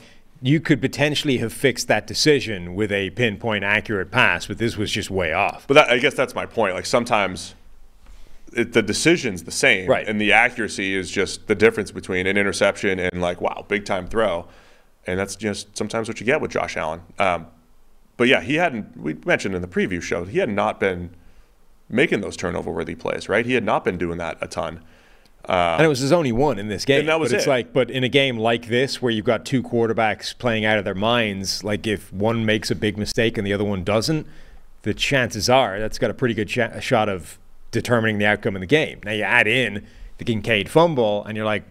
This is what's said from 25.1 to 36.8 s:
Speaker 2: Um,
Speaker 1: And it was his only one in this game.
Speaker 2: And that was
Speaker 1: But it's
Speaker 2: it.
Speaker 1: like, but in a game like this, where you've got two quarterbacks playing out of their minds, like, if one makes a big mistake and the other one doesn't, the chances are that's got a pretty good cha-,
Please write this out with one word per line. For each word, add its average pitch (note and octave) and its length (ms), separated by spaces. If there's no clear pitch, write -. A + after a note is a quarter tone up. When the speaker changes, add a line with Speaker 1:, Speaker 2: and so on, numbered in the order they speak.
Speaker 2:
Um, - 80
Speaker 1:
And E2+ 260
it D#3+ 60
was C3 120
his C3+ 100
only D#3 220
one B2 260
in G#2 80
this G2 180
game. C3+ 160
Speaker 2:
And D3+ 80
that D#3+ 120
was B2+ 100
Speaker 1:
But B2 60
it's - 100
Speaker 2:
it. C#3+ 40
Speaker 1:
like, A#2+ 220
but B2+ 160
in B2+ 140
a B2+ 60
game C#3 280
like A#2 300
this, A#2+ 340
where B2 120
you've G#2+ 120
got A2 200
two B2+ 180
quarterbacks A2+ 760
playing A2 280
out G#2+ 120
of G2 80
their G2 120
minds, G#2 640
like, G2+ 240
if G#2 260
one A2 320
makes G#2+ 280
a - 20
big G2+ 240
mistake A2+ 400
and G2+ 80
the G2+ 60
other G2+ 100
one G2+ 220
doesn't, A2+ 420
the G#2+ 100
chances A2+ 560
are A#2+ 300
that's G#2+ 200
got A#2 120
a G2 40
pretty A#2 200
good G#2 140
cha-, A2+ 320